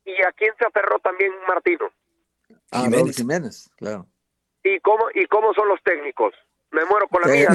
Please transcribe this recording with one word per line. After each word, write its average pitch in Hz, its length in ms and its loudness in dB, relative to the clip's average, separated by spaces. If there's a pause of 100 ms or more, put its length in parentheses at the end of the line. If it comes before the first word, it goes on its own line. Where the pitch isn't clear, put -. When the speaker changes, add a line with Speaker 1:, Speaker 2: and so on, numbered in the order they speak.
Speaker 1:
¿Y 381 80 -10 (120)
a 359 60 0
quién 427 260 -2
se 240 80 0
aferró 208 340 0
también 190 340 -2 (120)
Martino? 175 460 -2 (800)
Speaker 2:
Ah, 120 120 -4
Raúl 113 80 0
Speaker 3:
Jiménez. 127 260 2
Speaker 2:
Jiménez, 156 580 -6
claro. 101 320 -10 (560)
Speaker 1:
¿Y 190 180 -2
cómo, 220 320 2
y 185 140 -2
cómo 214 260 2
son 208 160 0
los 185 140 -2
técnicos? 143 500 -2 (380)
Me 156 140 0
muero 202 220 0
con 180 140 0
la 170 80 2
mía, 143 260 4